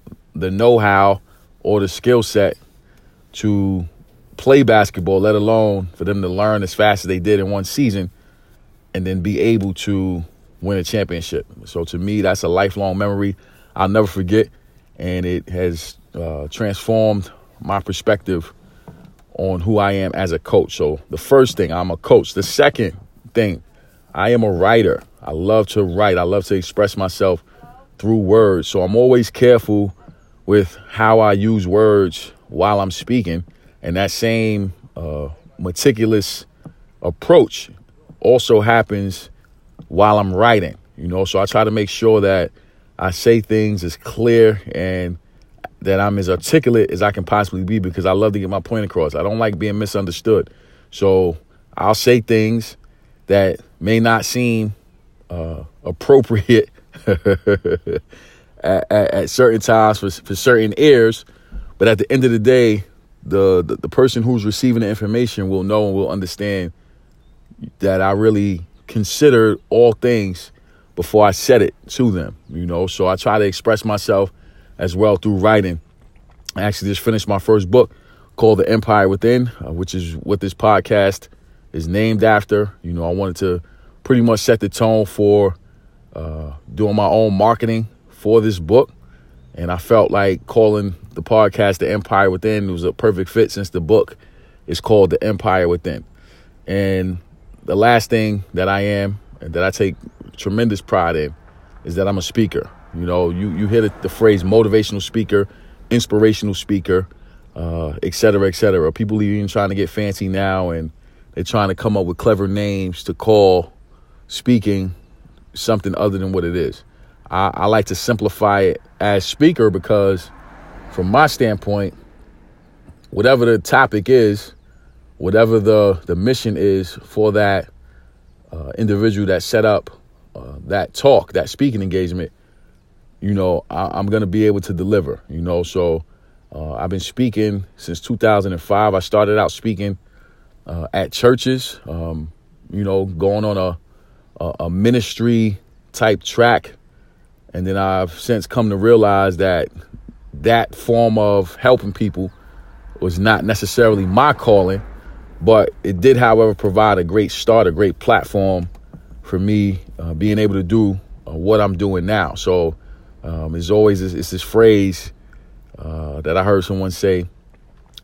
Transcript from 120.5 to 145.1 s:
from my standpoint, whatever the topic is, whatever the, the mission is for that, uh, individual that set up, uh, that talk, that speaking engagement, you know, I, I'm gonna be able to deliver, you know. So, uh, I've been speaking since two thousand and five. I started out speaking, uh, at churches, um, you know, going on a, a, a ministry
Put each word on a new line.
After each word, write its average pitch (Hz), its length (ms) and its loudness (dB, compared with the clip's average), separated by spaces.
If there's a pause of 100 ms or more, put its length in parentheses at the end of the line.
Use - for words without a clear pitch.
from 92 180 -4
my 143 160 4
standpoint, 101 680 -2 (1160)
whatever 120 340 2
the 117 140 4
topic 110 500 0
is, 110 440 2 (640)
whatever 113 400 2
the, 101 480 2
the 85 80 -2
mission 110 420 -2
is 95 460 -2
for 107 300 0
that, 101 360 0 (840)
uh, 76 260 -12
individual 104 480 0
that 92 160 0
set 110 220 0
up, 104 260 0 (440)
uh, 64 200 -16 (120)
that 95 280 -4
talk, - 380 4
that 82 180 -2
speaking 120 320 -2
engagement, 90 500 -6 (880)
you 101 120 -4
know, 92 380 0
I, 90 240 -6
I'm 101 120 -4
gonna 107 200 -2
be 107 200 0
able 101 140 2
to 92 140 -8
deliver, 92 540 -2
you 78 120 -10
know. 87 220 -4
So, 82 420 -2 (500)
uh, 78 200 -12
I've 76 160 -6
been 95 100 -6
speaking 107 640 -4 (120)
since - 220 -12
two 117 200 -8
thousand 101 340 2
and 85 80 -8
five. 104 340 0
I 95 60 0
started 104 380 0
out 98 120 0
speaking, 101 460 -8 (680)
uh, 82 260 -10
at 95 200 -4
churches, 127 760 0
um, 80 420 -10 (400)
you 101 140 -6
know, 98 220 0
going 98 380 -2
on 104 120 -2
a, 92 220 -4 (600)
a, 85 220 -8
a 85 100 -6
ministry 113 880 0 (340)